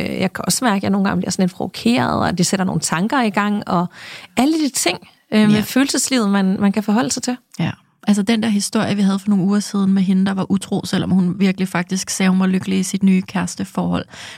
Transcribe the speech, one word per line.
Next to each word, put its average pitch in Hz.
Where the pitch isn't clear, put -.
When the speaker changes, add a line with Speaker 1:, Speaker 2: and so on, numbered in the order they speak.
Speaker 1:
jeg 190
kan -
også -
mærke, 202
at 196
jeg 208
nogle 196
gange 180
bliver -
sådan 190
lidt 180
provokeret, -
og 165
det 175
sætter 190
nogle 165
tanker 220
i 220
gang, 208
og 175
alle 277
de 311
ting, -
øh, 214
med 208
Speaker 2:
Ja. 214
Speaker 1:
følelseslivet, 254
man, 196
man 202
kan 208
forholde 247
sig -
til. 247
Speaker 2:
Ja. -
Altså, 202
den 220
der 233
historie, 202
vi 208
havde 196
for 196
nogle 196
uger 202
siden 196
med 196
hende, 190
der 196
var 190
utro, 196
selvom 170
hun 180
virkelig 190
faktisk 185
sagde, 190
hun 185
var 190
lykkelig 190
i 190
sit 190
nye 190
kæresteforhold, 180